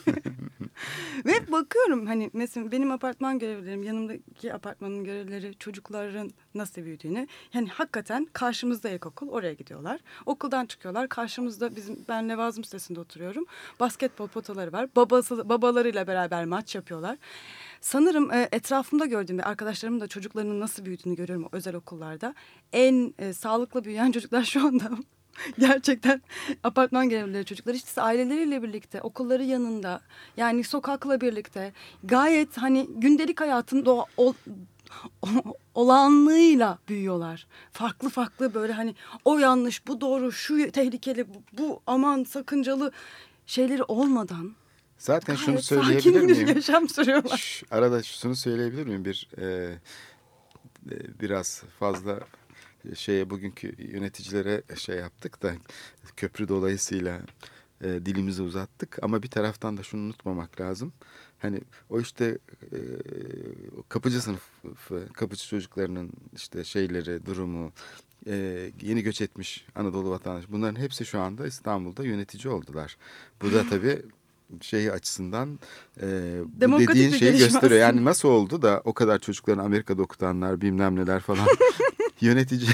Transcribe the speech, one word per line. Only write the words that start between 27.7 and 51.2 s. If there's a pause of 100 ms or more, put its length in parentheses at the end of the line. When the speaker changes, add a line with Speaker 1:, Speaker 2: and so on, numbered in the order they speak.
Speaker 2:
Hiç
değilse
aileleriyle
birlikte,
okulları
yanında, (360)
yani
sokakla
birlikte (320)
gayet
hani (100)
gündelik
hayatın
doğa-, (100)
ol-, (880)
<laughs> (200)
olağanlığıyla (100)
büyüyorlar. (260)
Farklı
farklı
böyle
hani (300)
o
yanlış,
bu
doğru,
şu
tehlikeli,
bu, (160)
bu
aman
sakıncalı (540)
şeyleri
olmadan (440)
Speaker 1:
Zaten
şunu
Speaker 2:
gayet
Speaker 1:
söyleyebilir
Speaker 2:
sakin
bir
Speaker 1:
miyim?
Speaker 2:
yaşam
sürüyorlar.
Speaker 1:
Şş,
arada
şunu
söyleyebilir
miyim?
Bir, (100)
e,
e,